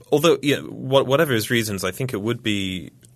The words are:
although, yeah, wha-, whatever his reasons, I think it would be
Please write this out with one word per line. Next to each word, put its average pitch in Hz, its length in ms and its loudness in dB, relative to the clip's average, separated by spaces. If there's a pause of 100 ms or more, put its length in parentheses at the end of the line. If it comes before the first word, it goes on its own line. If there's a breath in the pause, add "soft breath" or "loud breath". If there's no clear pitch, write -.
(120)
although, 151 300 4
yeah, 127 200 0
wha-, 131 420 0
whatever 139 300 2
his 107 160 0
reasons, 107 340 -2
I 92 80 -2
think 127 220 -6
it 98 80 -4
would 113 200 -2
be 95 500 -4 (240)